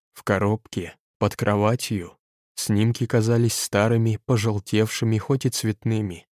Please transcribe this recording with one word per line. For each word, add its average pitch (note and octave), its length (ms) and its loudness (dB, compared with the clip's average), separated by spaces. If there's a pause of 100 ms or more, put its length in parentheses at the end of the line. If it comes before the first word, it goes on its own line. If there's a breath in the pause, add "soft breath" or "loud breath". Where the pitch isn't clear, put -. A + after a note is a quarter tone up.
(120)
В - 120 -20
коробке. G2+ 720 -2 (220)
Под G2+ 180 0
кроватью. G#2 800 0 (380)
Снимки A2+ 500 0
казались A#2 480 2
старыми, A2+ 720 0
пожелтевшими, A2 920 0
хоть C3+ 280 -2
и B2 40 0
цветными. G#2+ 840 -4